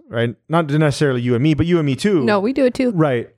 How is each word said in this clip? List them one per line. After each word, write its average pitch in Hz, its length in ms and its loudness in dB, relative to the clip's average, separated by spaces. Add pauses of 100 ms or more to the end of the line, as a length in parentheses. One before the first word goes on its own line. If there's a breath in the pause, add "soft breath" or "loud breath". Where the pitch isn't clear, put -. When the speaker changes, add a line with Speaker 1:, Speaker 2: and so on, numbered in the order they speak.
Speaker 1:
right? 120 260 -4 (140)
Not 160 220 0
necessarily 143 500 0
you 123 160 0
and 117 80 0
me, 156 120 2
but 156 100 0
you 175 120 2
and 160 80 0
me 139 120 -2
too. 190 260 0
Speaker 2:
No, 208 160 2
we 220 140 -2
do 277 120 0
it 247 80 0
too. 254 180 -2
Speaker 1:
Right. 147 460 0